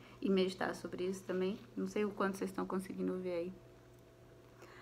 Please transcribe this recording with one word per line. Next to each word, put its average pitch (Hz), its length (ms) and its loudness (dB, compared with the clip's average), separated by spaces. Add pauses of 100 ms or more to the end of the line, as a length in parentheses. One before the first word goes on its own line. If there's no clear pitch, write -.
(200)
e - 80 2
meditar 185 460 6
sobre 175 300 -4
isso 190 200 -2
também. 185 340 2 (180)
Não 190 120 0
sei 214 160 2
o 208 60 2
quanto 196 260 2
vocês 190 160 -2
tão 185 140 -2
conseguindo 185 520 -2
ver 185 140 -2
aí. 175 200 -2 (1300)